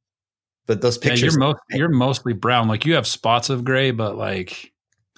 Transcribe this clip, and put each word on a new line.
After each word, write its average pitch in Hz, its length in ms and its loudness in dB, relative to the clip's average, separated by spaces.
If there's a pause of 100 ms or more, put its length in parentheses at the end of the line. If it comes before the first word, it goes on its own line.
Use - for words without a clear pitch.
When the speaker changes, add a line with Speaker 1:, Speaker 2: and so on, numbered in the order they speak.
(680)
Speaker 1:
but 107 140 -2
those 123 160 2
Speaker 2:
Yeah, - 120 0
Speaker 1:
pictures 123 240 2
Speaker 2:
you're 151 60 4
mo-, 139 160 2 (160)
you're 147 180 0
mostly 127 440 0
brown. 113 340 2
Like, 110 180 -2
you 160 100 2
have 135 120 0
spots 117 420 0
of 123 140 -4
gray, 131 260 0
but, 110 280 -4
like, 98 560 -8 (440)